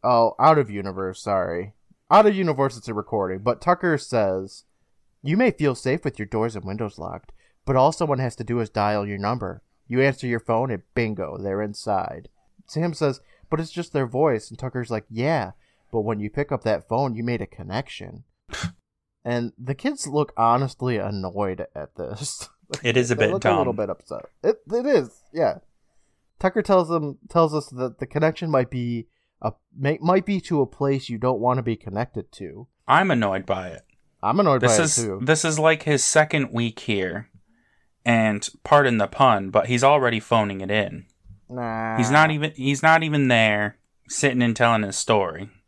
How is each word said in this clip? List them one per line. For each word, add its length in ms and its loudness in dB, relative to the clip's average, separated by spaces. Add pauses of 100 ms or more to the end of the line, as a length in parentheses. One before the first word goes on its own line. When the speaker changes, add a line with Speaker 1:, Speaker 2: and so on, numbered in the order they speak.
Speaker 1:
Oh, 340 4
out 200 6
of 120 0
universe, 520 -6
sorry. 520 -2 (360)
Out 160 8
of 100 4
universe, 400 0
it's 120 -16
a 60 -6
recording, 460 -4
but 200 -2
Tucker 380 0
says, 680 -2 (580)
"You 140 0
may 140 4
feel 240 0
safe 300 -2
with 140 -6
your 80 -8
doors 280 -2
and 100 -10
windows 340 -8
locked, 340 -12 (320)
but 100 -2
all 160 6
someone 300 -2
has 160 -4
to 80 -10
do 160 -2
is 100 -6
dial 360 0
your 120 -8
number. 440 -6 (260)
You 120 0
answer 280 0
your 120 -2
phone 300 -2
and 120 -6 (120)
bingo, 440 -4
they're 240 -4
inside." 680 -6 (380)
Sam 280 -4
says, 260 -2 (300)
"But 80 -2
it's 140 -6
just 200 -10
their 140 0
voice," 440 -2
and 80 -18
Tucker's 340 -8
like, 180 -6
"Yeah, 420 -2 (380)
but 120 -2
when 180 -4
you 100 -6
pick 220 -4
up 100 -6
that 260 -2
phone, 280 -2
you 80 -8
made 180 -4
a 40 -8
connection." 760 -10 (260)
<laughs> 140 -10 (680)
And 300 -4
the 160 -6
kids 320 -6
look 300 -2
honestly 600 2
annoyed 760 -4
at 220 -12
this. 580 -10
<laughs> 300 -12
Speaker 2:
It 120 2
is 140 2
a 60 2
Speaker 1:
They 100 2
Speaker 2:
bit 60 2
Speaker 1:
look 120 -2
a 60 4
little 220 2
Speaker 2:
dumb. 40 -4
Speaker 1:
bit 140 -4
upset. 360 -12 (180)
It, 160 2 (120)
it 140 -2
is, 340 0 (120)
yeah. 260 0 (800)
Tucker 240 0
tells 260 4
them, 300 -2 (100)
tells 240 4
us 180 -2
that 280 -6
the 80 -6
connection 460 0
might 180 2
be 380 -6 (340)
a, 100 -2 (240)
may, 240 -2
might 260 2
be 160 -2
to 180 0
a 60 2
place 420 -2
you 100 -6
don't 220 0
wanna 240 0
be 100 -2
connected 600 -8
to. 340 -16 (180)
Speaker 2:
I'm 240 4
annoyed 360 0
by 240 -4
it. 140 -18 (380)
Speaker 1:
I'm 160 0
annoyed 220 4
Speaker 2:
This 180 6
Speaker 1:
by 60 4
Speaker 2:
is, 120 0
Speaker 1:
it 100 -2
too. 140 -4
Speaker 2:
this 240 2
is, 140 0
like, 240 2
his 220 0
second 480 2
week 260 -2
here, 500 -4 (760)
and 440 2 (140)
pardon 360 4
the 100 2
pun, 420 4
but 160 4
he's 160 2
already 380 4
phoning 400 0
it 100 -8
in. 360 -4 (420)
Speaker 1:
Nah. 480 -6
Speaker 2:
He's 160 0
not 180 6
even, 220 -4
he's 300 -2
not 200 6
even 240 0
there, 500 2 (300)
sitting 360 0
and 120 2
telling 300 2
his 120 -8
story. 540 -2 (180)